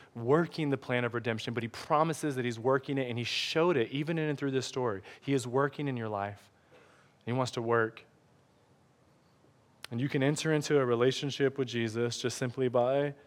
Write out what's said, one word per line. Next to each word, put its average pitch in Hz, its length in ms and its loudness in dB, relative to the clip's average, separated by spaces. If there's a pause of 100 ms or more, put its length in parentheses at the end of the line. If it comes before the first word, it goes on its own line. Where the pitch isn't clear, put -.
(140)
working 151 540 2
the 135 80 2
plan 123 300 0
of 113 80 -4
redemption, 113 400 -4
but 117 80 -4
he 113 60 -4
promises 151 680 0
that 127 80 0
he's 120 140 -2
working 135 400 2
it, 127 100 0
and 120 80 -4
he 120 80 -2
showed 160 540 2
it 113 140 2
even 156 260 -2
in 156 100 0
and 143 100 -2
through 139 120 -2
this 131 160 0
story. 113 340 -2 (220)
He 139 100 -2
is 123 140 2
working 139 420 0
in 127 80 -2
your 113 140 -4
life. 104 400 -6 (720)
He 117 80 -4
wants 127 200 0
to 120 100 -4
work. 113 420 0 (1900)
And 120 120 -4
you 139 80 -2
can 139 120 0
enter 156 300 2
into 147 260 4
a 135 60 4
relationship 131 720 2
with 127 120 -2
Jesus 117 500 -2
just 120 180 -4
simply 127 320 -2
by, 135 460 2 (120)